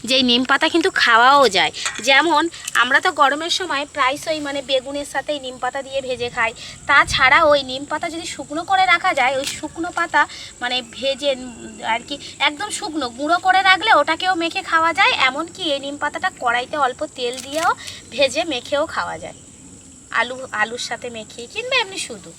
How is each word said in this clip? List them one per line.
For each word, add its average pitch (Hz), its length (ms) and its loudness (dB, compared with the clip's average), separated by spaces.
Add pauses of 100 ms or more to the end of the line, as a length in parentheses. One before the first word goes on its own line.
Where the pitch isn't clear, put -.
যে 254 120 2
এই 262 120 2
নিম 240 180 4
পাতা 285 240 4
কিন্তু 339 160 2 (120)
খাওয়াও 254 440 8 (100)
যায়। 160 160 4 (360)
যেমন 294 360 4 (380)
আমরা 254 240 2
তো 370 40 4 (120)
গরমের 294 380 2
সময় 311 240 -2 (120)
প্রায়শই 294 520 -2
মানে 277 120 -4 (100)
বেগুনের 277 440 -2
সাথে 277 220 -4
এই 277 100 -8
নিম 254 180 -10
পাতা 254 240 -4
দিয়ে 269 200 -4
ভেজে 240 280 -4
খাই। 226 160 0 (380)
তাছাড়া 277 500 6 (120)
ওই 294 80 6 (120)
নিম 269 200 -6
পাতা 311 220 -4
যদি 330 200 -8
শুকনো 294 360 -8
করে 381 140 4 (100)
রাখা 349 260 2
যায়, 262 200 2
ওই 277 80 -6 (100)
শুকনো 330 400 -8
পাতা 330 240 2 (400)
মানে 247 160 -2 (200)
ভেজে, 269 360 -2
উম, 254 120 -6 (480)
আর 240 140 -2
কি 285 80 -8 (320)
একদম 302 300 -4
শুকনো 302 300 -4 (100)
গুঁড়ো 302 280 2
করে 370 240 6
রাখলে 381 300 4
ওটাকেও 320 420 0
মেখে 339 200 -4 (100)
খাওয়া 330 280 4
যায়। 466 140 4 (140)
এমনকি 320 360 -4 (120)
এই 277 100 -6
নিম 285 180 -6
পাতাটা 320 260 -4 (120)
কড়াইতে 247 340 -2 (100)
অল্প 247 160 -2 (160)
তেল 247 180 -4 (100)
দিয়েও 320 260 0 (420)
ভেজে 277 280 2 (120)
মেখেও 277 300 -2 (120)
খাওয়া 175 280 -4
যায়, - 140 -14 (840)
আলু, 247 160 -2 (260)
আলুর 226 280 -4
সাথে 240 260 -8
মেখে 220 260 -14 (120)
কিংবা 494 300 -4
এমনি 381 240 -8
শুধু 180 320 -16